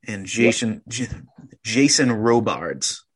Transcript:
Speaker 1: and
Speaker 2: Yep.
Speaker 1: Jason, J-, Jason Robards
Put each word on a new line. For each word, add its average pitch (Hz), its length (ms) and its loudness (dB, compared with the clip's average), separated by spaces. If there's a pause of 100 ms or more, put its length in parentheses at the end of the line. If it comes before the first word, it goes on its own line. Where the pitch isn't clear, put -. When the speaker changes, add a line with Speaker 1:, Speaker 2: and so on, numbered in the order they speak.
Speaker 1:
and 101 140 -8
Speaker 2:
Yep. 95 60 -12
Speaker 1:
Jason, 110 600 0
J-, 117 200 -6 (560)
Jason 131 480 2
Robards 107 920 0 (100)